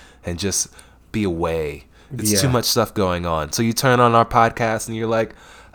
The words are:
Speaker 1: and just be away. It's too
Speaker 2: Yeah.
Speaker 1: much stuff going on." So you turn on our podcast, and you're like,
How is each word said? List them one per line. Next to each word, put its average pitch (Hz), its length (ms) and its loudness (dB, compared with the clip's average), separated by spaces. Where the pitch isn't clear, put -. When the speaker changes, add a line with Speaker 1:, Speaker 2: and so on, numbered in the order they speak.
Speaker 1:
and 85 140 -6
just 95 300 -2
be 107 140 -2
away. 82 600 -4
It's 104 220 2
too 139 60 2
Speaker 2:
Yeah. 127 60 2
Speaker 1:
much 117 140 0
stuff 110 280 0
going 90 320 0
on." 78 260 -2
So 120 100 -2
you 113 100 0
turn 123 280 2
on 120 140 4
our 117 100 6
podcast, 117 640 0
and 113 80 -8
you're 110 120 -4
like, 113 260 -2